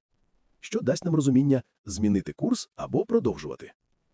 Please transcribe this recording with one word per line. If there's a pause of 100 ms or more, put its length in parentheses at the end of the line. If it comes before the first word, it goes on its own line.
(600)
Що
дасть
нам
розуміння (220)
змінити
курс
або
продовжувати. (420)